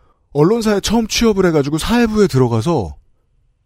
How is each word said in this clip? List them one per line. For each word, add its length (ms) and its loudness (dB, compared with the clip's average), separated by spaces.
언론사에 480 2
처음 260 -2
취업을 400 0
해가지고 320 0
사회부에 480 0
들어가서 680 -2